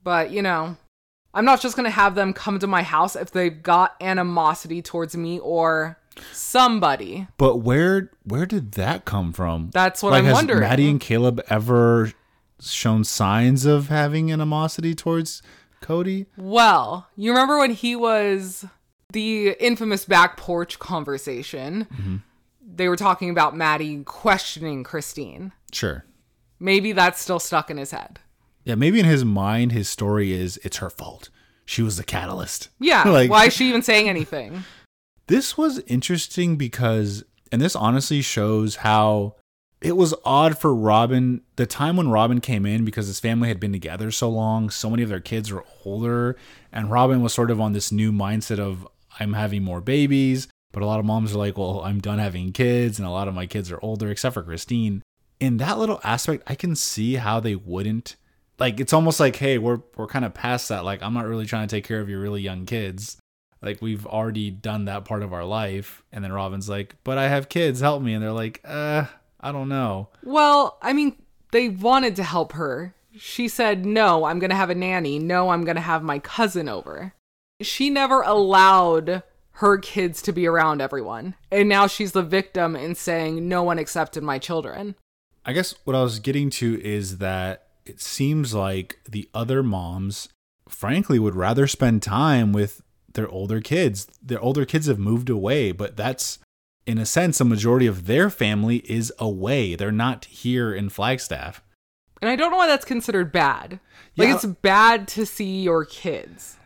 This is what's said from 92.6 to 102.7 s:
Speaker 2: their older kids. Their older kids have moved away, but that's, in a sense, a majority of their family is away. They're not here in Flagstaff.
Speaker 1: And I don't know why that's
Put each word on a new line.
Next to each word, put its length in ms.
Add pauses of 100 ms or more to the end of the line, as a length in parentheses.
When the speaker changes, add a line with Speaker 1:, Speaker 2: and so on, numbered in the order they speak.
Speaker 2:
their 120
older 360
kids. 440 (160)
Their 160
older 280
kids 200
have 120
moved 320
away, 420
but 240
that's, 440 (460)
in 120
a 80
sense, 340
a 60
majority 400
of 200
their 220
family 560
is 340
away. 580
They're 140
not 360
here 480
in 160
Flagstaff. 720 (580)
Speaker 1:
And 100
I 60
don't 140
know 80
why 80
that's 180